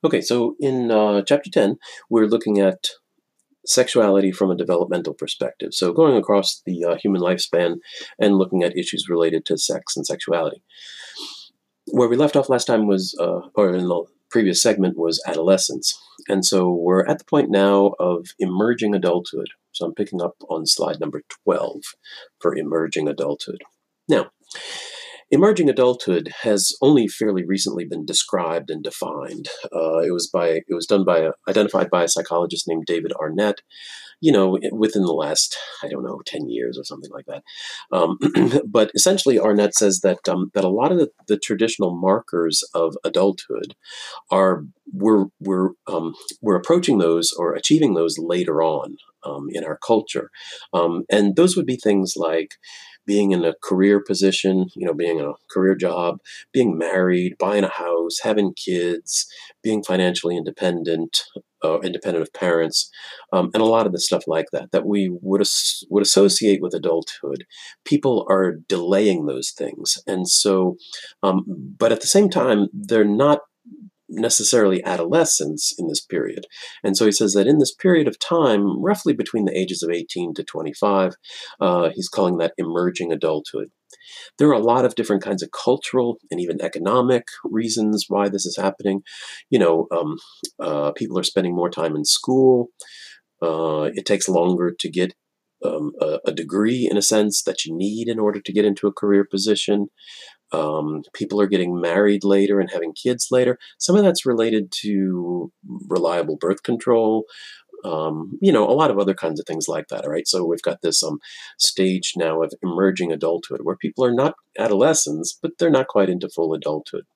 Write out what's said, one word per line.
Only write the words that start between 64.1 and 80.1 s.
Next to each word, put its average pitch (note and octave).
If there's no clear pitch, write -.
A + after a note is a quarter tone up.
like D#2+
that, -
that -
we G2
would F#2+
as-, -
would G#2
associate G2
with F2+
adulthood. D#2+
People C3
are F#2+
delaying F#2
those -
things. -
And F#2
so, F#2
um, F#2
but F#2+
at A2+
the -
same G3+
time, A2+
they're G#2
not C3+
necessarily G#2+
adolescents F#2
in E2+
this D2+
period. -
And G2
so A2
he G#2
says G2+
that G2+
in D3
this C#3
period E3+
of G#2
time, A2
roughly F#3
between A2
the F2+
ages F2+
of E2
eighteen F2